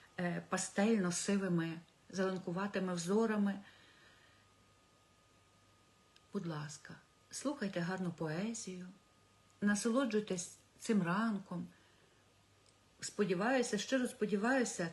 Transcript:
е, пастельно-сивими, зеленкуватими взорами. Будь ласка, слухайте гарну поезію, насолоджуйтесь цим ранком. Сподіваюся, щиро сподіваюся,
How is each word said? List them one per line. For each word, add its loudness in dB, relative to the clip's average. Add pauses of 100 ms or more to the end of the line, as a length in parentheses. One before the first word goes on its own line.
(180)
е, -2
пастельно-сивими, 2 (320)
зеленкуватими -2
взорами. 2 (2750)
Будь -4
ласка, -8 (360)
слухайте -4
гарну -2
поезію, -6 (720)
насолоджуйтесь 2 (220)
цим 2
ранком. -2 (1300)
Сподіваюся, 0
щиро 0
сподіваюся, 0